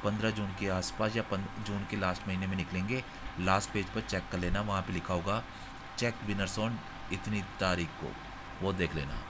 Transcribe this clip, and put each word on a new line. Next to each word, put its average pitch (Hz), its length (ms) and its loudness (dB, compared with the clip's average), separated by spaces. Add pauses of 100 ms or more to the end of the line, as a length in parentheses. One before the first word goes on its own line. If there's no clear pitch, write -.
पन्द्रह 107 280 2
जून 101 240 -2
के 98 140 2
आसपास 107 460 4
या 113 80 2
पन-, 95 420 -2
जून 101 200 -2
के 104 120 -2
लास्ट 92 300 2
महीने 95 200 0
में 95 100 2
निकलेंगे। 95 460 0 (360)
लास्ट 95 300 4
पेज 101 200 0
पर 110 120 -2
चेक 92 300 0
कर 92 60 -2
लेना, 90 240 4
वहाँ 101 200 2
पे 92 120 -2
लिखा 87 200 0
होगा 98 300 0 (540)
"Check 117 320 0
winners 98 300 2
on 110 120 2 (420)
इतनी 104 280 0 (180)
तारीख 87 300 4 (140)
को", 69 80 -4 (500)
वो 95 120 2
देख 85 220 2
लेना। 69 340 0